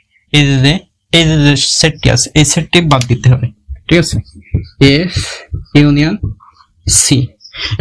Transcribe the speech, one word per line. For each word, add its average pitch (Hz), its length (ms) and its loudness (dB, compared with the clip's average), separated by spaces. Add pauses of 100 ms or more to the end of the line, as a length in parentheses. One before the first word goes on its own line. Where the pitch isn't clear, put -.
(340)
এই 147 140 4
যে, 139 160 0
যে, 143 100 4 (400)
এই 165 160 2
যে, 160 60 2 (100)
যে 143 80 4 (260)
সেটটি - 360 -4
আছে, - 120 -2 (120)
এই 151 140 4
সেটটি 165 240 -2 (140)
বাদ 131 100 0 (100)
দিতে - 220 0
হবে, 123 140 -2 (380)
ঠিক 165 180 2
আছে? - 120 -6 (800)
এফ 175 180 -4 (680)
ইউনিয়ন 147 360 2 (680)
সি। - 320 0 (640)